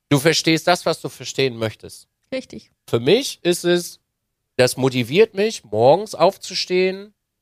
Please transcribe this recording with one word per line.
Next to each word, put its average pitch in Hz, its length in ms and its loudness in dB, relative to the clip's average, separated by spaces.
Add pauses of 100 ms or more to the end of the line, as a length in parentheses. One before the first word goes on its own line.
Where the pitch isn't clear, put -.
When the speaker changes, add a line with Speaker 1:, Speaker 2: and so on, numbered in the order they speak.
Speaker 1:
Du 143 100 4
verstehst 160 480 2
das, 175 180 0
was 165 160 -2
du 143 80 -12
verstehen 127 480 -4
möchtest. 107 500 -8 (240)
Speaker 2:
Richtig. - 400 -12 (160)
Speaker 1:
Für 120 140 -2
mich 202 420 0
ist 175 220 0
es, 175 340 -2 (560)
das 127 220 2
motiviert 127 560 0
mich, 208 320 -4
morgens 127 500 2
aufzustehen, 190 960 -2 (280)